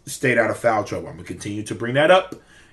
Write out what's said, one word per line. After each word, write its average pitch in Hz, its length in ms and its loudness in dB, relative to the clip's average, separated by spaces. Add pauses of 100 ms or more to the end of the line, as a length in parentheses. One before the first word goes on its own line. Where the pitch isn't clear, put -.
stayed 127 320 0
out 110 120 2
of 104 80 -6
foul 110 260 0
trouble. 87 240 -8
I'm - 60 -14
gonna 87 120 -16
continue 104 380 -8
to 110 100 -8
bring 117 200 -4
that 156 160 4
up 185 260 4 (360)